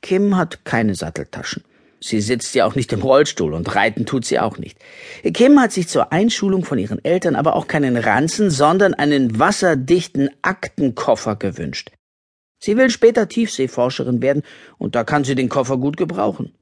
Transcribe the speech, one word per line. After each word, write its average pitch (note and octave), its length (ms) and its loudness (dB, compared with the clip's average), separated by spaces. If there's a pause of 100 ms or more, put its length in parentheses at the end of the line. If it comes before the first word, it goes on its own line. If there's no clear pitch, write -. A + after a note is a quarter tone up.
Kim G3 340 2
hat E3+ 280 -2
keine A2 300 0
Satteltaschen. - 680 -10 (360)
Sie A2 200 -2
sitzt A2+ 340 -4
ja A#2+ 100 2
auch - 100 0
nicht - 180 -2
im G2+ 100 -4
Rollstuhl C3 500 2
und E2 220 -6
reiten G#2+ 320 0
tut B2+ 180 -4
sie - 140 -2
auch G#2 180 -2
nicht. - 220 -16 (560)
Kim C4+ 260 8
hat A3+ 120 2
sich F3+ 160 -2
zur - 240 0
Einschulung F#3+ 520 0
von C#3 140 -4
ihren G#2+ 260 -6
Eltern F3 320 0
aber D#3+ 200 2
auch - 100 -4
keinen C#3 300 0
Ranzen, C#3 540 0
sondern D#3+ 440 4
einen C3+ 440 0
wasserdichten D#3 920 2 (120)
Aktenkoffer A#2+ 920 -2
gewünscht. - 540 -8 (720)
Sie G#3 160 0
will C4 120 4
später A3+ 400 4
Tiefseeforscherin B2+ 920 -2
werden C#3 200 0 (360)
und - 160 -6
da A#2 100 0
kann C#3+ 200 0
sie C3+ 100 -2
den B2+ 140 -2
Koffer C3 280 -2
gut C#3+ 200 -2
gebrauchen. F3+ 640 -4